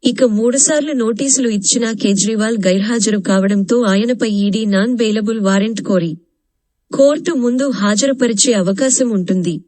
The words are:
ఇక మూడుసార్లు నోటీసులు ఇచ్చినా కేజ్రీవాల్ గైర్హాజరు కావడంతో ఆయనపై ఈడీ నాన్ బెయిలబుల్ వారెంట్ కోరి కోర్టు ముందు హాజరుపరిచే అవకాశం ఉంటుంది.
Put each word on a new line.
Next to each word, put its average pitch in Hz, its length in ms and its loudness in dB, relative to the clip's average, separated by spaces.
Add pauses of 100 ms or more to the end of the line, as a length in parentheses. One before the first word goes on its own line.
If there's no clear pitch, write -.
ఇక 247 260 0
మూడుసార్లు 269 640 0
నోటీసులు 254 560 0
ఇచ్చినా 220 440 -2
కేజ్రీవాల్ 214 640 0
గైర్హాజరు 202 640 0
కావడంతో 196 640 0
ఆయనపై 226 540 0
ఈడీ 202 280 0
నాన్ 202 300 0
బెయిలబుల్ 220 440 -2
వారెంట్ 196 420 0
కోరి 170 300 0 (800)
కోర్టు 285 420 2
ముందు 254 360 0
హాజరుపరిచే 233 840 0
అవకాశం 220 560 0
ఉంటుంది. 185 440 -2 (140)